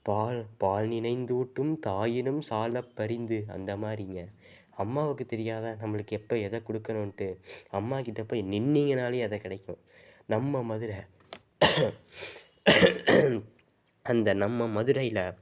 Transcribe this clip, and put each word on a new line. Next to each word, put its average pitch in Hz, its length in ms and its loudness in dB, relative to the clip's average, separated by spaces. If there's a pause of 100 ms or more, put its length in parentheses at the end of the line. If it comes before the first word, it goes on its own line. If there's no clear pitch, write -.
"பால், 110 440 0 (120)
பால் 101 320 2
நினைந்தூட்டும் 123 880 -2
தாயினும் 120 720 0
சாலப் 117 460 -2
பரிந்து", 110 520 -2
அந்த 95 300 -6
மாதிரிங்க. 101 500 -6 (420)
அம்மாவுக்கு 127 560 -2
தெரியாதா 113 440 -4
நம்மளுக்கு 107 400 -4
எப்ப 107 280 -2
எதை 107 300 -2
கொடுக்கணுன்ட்டு? 107 720 -4 (320)
அம்மா 120 320 -2
கிட்ட 113 220 -6
போய் 110 200 -2
நின்னீங்கனாலே 127 800 2
அதை 104 160 -2
கிடைக்கும். 95 380 -10 (480)
நம்ம 127 380 2
மதுரை. 110 320 -4 (3000)
அந்த 110 320 4
நம்ம 110 480 2
மதுரையில 117 600 0